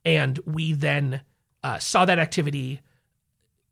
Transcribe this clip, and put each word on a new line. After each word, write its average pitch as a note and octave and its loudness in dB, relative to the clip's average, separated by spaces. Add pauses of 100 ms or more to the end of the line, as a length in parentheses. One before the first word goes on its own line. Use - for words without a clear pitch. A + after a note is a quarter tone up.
And D3 2
we D#3+ -2
then, C#3+ 0 (420)
uh, C3 -4
saw - 2
that F3+ 4
activity. C#3+ -2 (920)